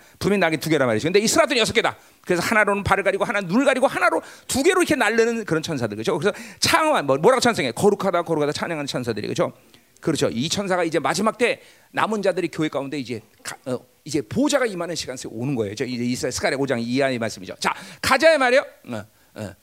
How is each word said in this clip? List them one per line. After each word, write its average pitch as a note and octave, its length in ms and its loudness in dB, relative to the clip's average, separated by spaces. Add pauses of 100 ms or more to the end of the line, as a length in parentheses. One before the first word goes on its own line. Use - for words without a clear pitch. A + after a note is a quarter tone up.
(200)
분명히 G3 220 2
날개 D#3+ 160 4
두 D#3+ 120 -6
개란 C#3 180 4
말이죠. A2 180 2
근데 F#3 140 4
이 A3 80 2
스라들은 D4+ 300 2
여섯 G#3+ 140 2
개다. F3+ 260 0 (280)
그래서 E3+ 180 0
하나로는 G3+ 400 2
발을 G3 220 2
가리고, G3 180 0
하나 G3 160 -2
눈을 G3+ 260 0
가리고, C4 220 2
하나로 D#4+ 340 0 (260)
두 C4 140 0
개로 F#4 200 4
이렇게 D#4 140 2
날르는 A3+ 500 2
그런 D#3+ 180 -2
천사들, A2+ 320 -4
그죠? B2 240 -2
그래서 F#3+ 160 0 (240)
창한, D#4 460 2
뭐, C3+ 120 2
뭐라고 A#3+ 220 4
찬송해? F3+ 320 0
거룩하다, F#3+ 520 0
거룩하다 D3+ 280 0
찬양하는 D3+ 360 -6
천사들이, A2+ 420 -4
그죠? B2 240 -2 (480)
그렇죠. C#3+ 280 0
이 A#2+ 200 -2
천사가 F#3 340 0
이제 E3 160 -2
마지막 D#3 380 -2
때 G#3+ 240 -2 (300)
남은 G3 300 0
자들이 F3+ 280 0
교회 D#3 180 -2
가운데 C#3 320 -6
이제 A#2 220 -8 (200)
가-, - 240 -12
어, B2+ 140 -6 (240)
이제 D3+ 180 -2
보좌가 C4+ 440 0
임하는 F3 300 -6
시간이 B2+ 300 -8
오는 B2+ 300 -6
거예요. G#2+ 200 -2
저 C3 100 -4
이제 A#2+ 180 -4
이스라엘 B2 300 -2
스가랴 D#3+ 240 -2
오 C3+ 100 -2
장 B2 120 0
이 A#2+ 220 -2
의 C3 180 0
말씀이죠. G2+ 400 -8
자, - 140 0 (280)
가자, D#4 320 6
이 D#4 40 4
말이에요. C4 280 4 (240)
어, G#2+ 160 -8 (300)
어. F#2+ 280 -10